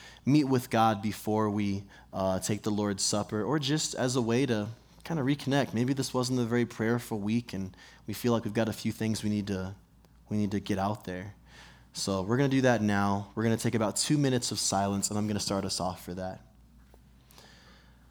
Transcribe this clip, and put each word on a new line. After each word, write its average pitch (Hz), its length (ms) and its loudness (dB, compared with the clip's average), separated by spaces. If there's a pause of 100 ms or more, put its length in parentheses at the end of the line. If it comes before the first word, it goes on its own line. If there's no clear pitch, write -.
(240)
meet 147 200 6
with 131 260 0
God 113 320 4
before 107 480 0
we, 101 340 -2 (280)
uh, 95 260 0
take 104 240 -2
the 110 80 -2
Lord's 104 340 0
Supper, 107 380 -2
or 135 160 0
just 147 360 -2
as 127 220 0
a 131 60 2
way 117 240 2
to 107 220 0 (360)
kind 165 160 -4
of 123 60 0
reconnect. 139 480 0
Maybe 123 180 2
this 135 220 -4
wasn't 127 260 0
a 120 40 2
very 120 200 2
prayerful 117 540 -2
week, 110 340 -2
and 95 240 -8 (300)
we 104 80 -6
feel 120 180 2
like 110 120 2
we've 104 100 -4
got 110 140 2
a 107 40 -2
few 110 200 -4
things 110 300 -2
we 107 80 0
need 104 180 0
to, 95 260 -4 (540)
we 107 80 -2
need 104 160 0
to 101 80 0
get 98 180 -2
out 101 260 0
there. 92 300 -8 (580)
So 95 300 -2
we're 110 140 0
gonna 139 120 4
do 135 140 2
that 120 200 4
now. 101 520 2
We're 110 80 -2
gonna 113 140 4
take 113 180 0
about 107 220 2
two - 200 0
minutes 131 360 2
of 104 60 -6
silence, 98 520 0
and 104 80 -2
I'm 107 80 0
gonna 104 140 0
start 98 240 -2
us 92 160 -4
off 92 240 -4
for 90 100 -8
that. 92 260 -8 (1700)